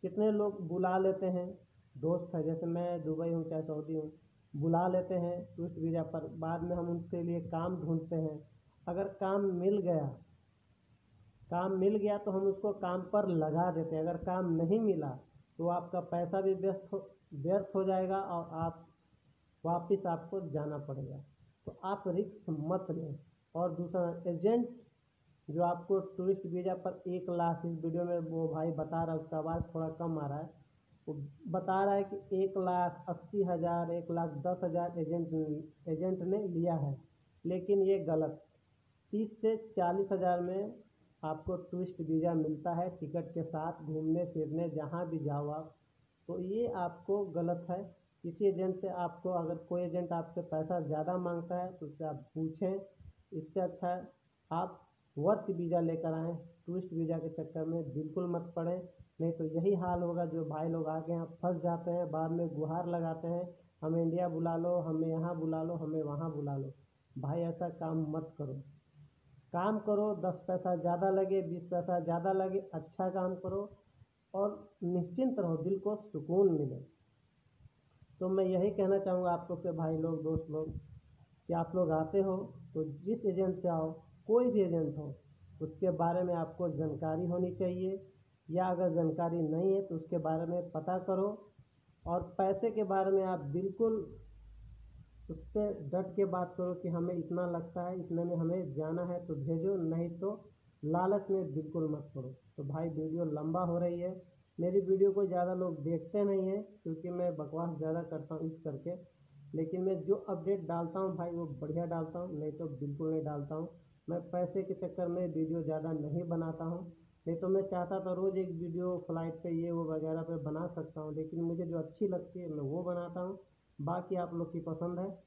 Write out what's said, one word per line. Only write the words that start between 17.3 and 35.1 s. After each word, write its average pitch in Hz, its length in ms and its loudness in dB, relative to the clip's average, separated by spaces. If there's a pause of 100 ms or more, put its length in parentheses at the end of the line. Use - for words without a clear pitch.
व्यर्थ 185 400 0
हो 190 80 4
जाएगा 185 340 2
और 180 380 -4
आप 165 300 -2 (760)
वापस 175 440 2
आपको 170 320 -2 (100)
जाना 151 300 -2
पड़ेगा। 135 380 -8 (500)
तो - 180 -12
आप 196 240 -2
रिस्क 185 400 -2
मत 165 420 0
लें। 160 280 -4 (360)
और 170 200 0
दूसरा, 175 520 -2
एजेंट 208 400 2 (800)
जो 160 160 0
आपको 175 360 2 (120)
tourist 185 360 0
visa 180 280 0
पर - 320 -6
एक 180 240 -4
लाख, 170 340 2
इस 170 100 0
video 165 280 0
में 175 180 0
वो 165 280 0
भाई 160 240 0
बता 156 300 0
रहा 165 120 0
है, 160 60 0
उसका 160 160 -4
आवाज़ 165 280 0
थोड़ा 160 260 -2
कम 160 280 -2
आ 147 80 -2
रहा 139 100 -2
है, 156 120 -6 (580)
वो 156 60 -4 (360)
बता 185 340 2
रहा 202 100 6
है 196 100 4
कि 196 400 -2
एक 196 160 0
लाख 180 500 2
अस्सी 190 340 0
हज़ार, 170 500 2
एक 170 180 -4
लाख 170 180 2 (160)
दस 180 180 0
हज़ार 175 360 0
एजेंट, 165 280 0 (600)